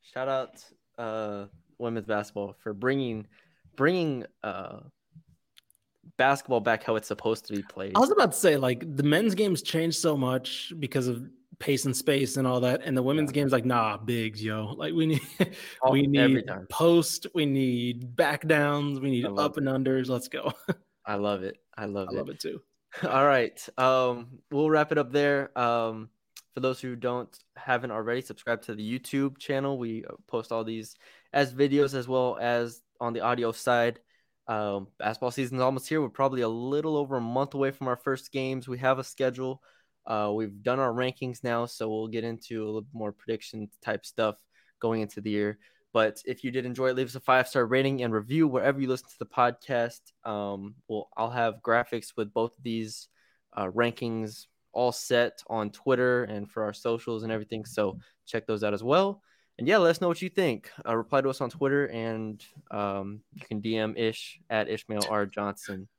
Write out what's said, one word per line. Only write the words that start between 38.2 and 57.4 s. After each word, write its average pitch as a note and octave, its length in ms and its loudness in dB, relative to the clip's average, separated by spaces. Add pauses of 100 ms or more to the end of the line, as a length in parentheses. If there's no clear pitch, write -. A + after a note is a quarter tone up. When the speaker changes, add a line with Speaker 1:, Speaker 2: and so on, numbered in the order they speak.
Speaker 1:
games. C3 360 -4
We B2 120 -8
have C3 200 4
a C3 40 -6
schedule. C3 580 -4 (460)
Uh, G#2 280 0
we've G#2 280 -4
done B2 160 0
our C3 120 2
rankings B2+ 520 -4
now, A#2+ 240 0
so A2+ 220 -6
we'll A2 180 -4
get A2+ 160 -4
into A2+ 400 -8
a - 20 -4
little G#2+ 280 -6
more G#2+ 180 -6
prediction G#2+ 580 -8 (120)
type G#2+ 260 -4
stuff G#2+ 300 0 (420)
going A2+ 220 0
into G#2 200 -8
the G#2+ 80 -4
year. G#2 300 -2 (340)
But A2 320 2
if B2+ 180 -6
you C3 80 -2
did B2 140 -4
enjoy B2+ 240 0
it, B2 60 0
leave B2+ 120 0
us A#2+ 80 -12
a C3 40 -10
five-star B2+ 460 4
rating C3 380 2
and A#2 100 0
review B2+ 340 2
wherever C3 320 2
you C3+ 80 0
listen B2+ 220 -2
to - 100 -20
the A2+ 60 -8
podcast. A#2+ 760 0 (220)
Um, G2+ 520 -6 (120)
we'll, G#2+ 300 -6
I'll A2+ 140 -2
have A#2 320 0
graphics A#2 520 0
with G#2 180 -4
both A2+ 240 -2
of C3 60 -20
these, A2+ 440 -6 (480)
uh, G#2 120 -2
rankings A2+ 800 -2 (260)
all B2 200 0
set - 560 0
on G#2+ 240 -2
Twitter B2 540 2
and G#2 240 -8
for A2+ 140 -6
our G#2 100 -4
socials A2+ 500 -4
and A2+ 80 -4
everything. A2 340 -6